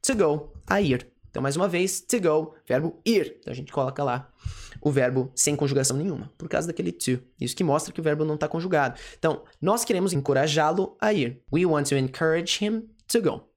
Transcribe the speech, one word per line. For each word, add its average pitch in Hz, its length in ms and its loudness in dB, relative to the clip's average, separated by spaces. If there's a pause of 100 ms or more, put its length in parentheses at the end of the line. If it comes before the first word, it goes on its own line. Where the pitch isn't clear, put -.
To 269 140 0
go, 156 380 0 (120)
a 196 160 2
ir. 131 260 0 (220)
Então, - 140 -4
mais 139 120 -2
uma 180 120 2
vez, 180 340 0
to - 180 0
go, 156 360 2 (120)
verbo 143 380 0
ir. 202 340 2
Então, - 120 -12
a 117 40 -8
gente 135 160 -12
coloca 131 320 -2
lá 127 280 -4 (500)
o 147 100 2
verbo 131 440 2
sem 147 200 0
conjugação 135 420 0
nenhuma, 156 400 -4
por 160 120 -12
causa - 180 -2
daquele 175 240 -4
to. 127 300 -2 (180)
Isso 123 160 -4
que - 80 -2
mostra 151 300 0
que - 60 -8
o 165 40 -6
verbo 156 220 0
não 151 120 -2
tá 151 100 -2
conjugado. 160 520 0 (180)
Então, - 260 -2 (180)
nós 214 240 0
queremos 185 280 0
encorajá-lo 151 880 2
a 214 140 2
ir. 131 380 -2
"We 170 140 2
want 147 240 2
to 143 60 2
encourage 160 680 0
him 220 260 -2 (180)
to 233 140 2
go." 131 360 -2